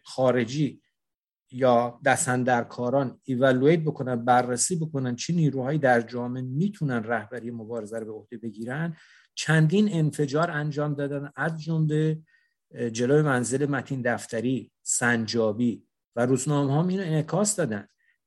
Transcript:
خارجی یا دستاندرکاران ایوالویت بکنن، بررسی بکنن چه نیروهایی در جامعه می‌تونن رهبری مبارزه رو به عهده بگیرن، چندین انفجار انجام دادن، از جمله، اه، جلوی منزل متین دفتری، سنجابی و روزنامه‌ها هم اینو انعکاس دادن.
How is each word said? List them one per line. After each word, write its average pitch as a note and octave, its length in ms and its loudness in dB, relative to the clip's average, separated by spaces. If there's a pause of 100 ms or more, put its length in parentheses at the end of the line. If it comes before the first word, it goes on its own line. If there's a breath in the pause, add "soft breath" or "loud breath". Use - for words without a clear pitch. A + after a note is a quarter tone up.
خارجی B2+ 760 0 (720)
یا A#2+ 540 2
دستاندرکاران B2 1160 0
ایوالویت C3 560 4
بکنن، B2+ 460 -4
بررسی B2 500 2
بکنن C#3+ 400 -4
چه - 180 -4
نیروهایی C#3+ 460 0
در B2 220 6
جامعه B2 400 -6
می‌تونن C3+ 600 -2
رهبری A2+ 480 -6
مبارزه A2+ 480 -8
رو A2 60 -10
به A2 60 -10
عهده G#2+ 260 -14
بگیرن، A#2 600 -8 (380 loud breath)
چندین D#3+ 580 4
انفجار D3+ 580 0
انجام D3 420 -4
دادن، C#3+ 420 -6
از D#3 280 -4
جمله، D#3 560 0 (520 soft breath)
اه، A#2+ 180 -4
جلوی B2 320 2
منزل C3 440 0
متین C3+ 360 -4
دفتری، A#2 720 -2 (120)
سنجابی A2+ 1000 0 (320)
و A#2 100 0
روزنامه‌ها C#3+ 560 2
هم F3+ 60 0
اینو F#3+ 160 -2
انعکاس E3 520 0
دادن. A2 320 -4 (400)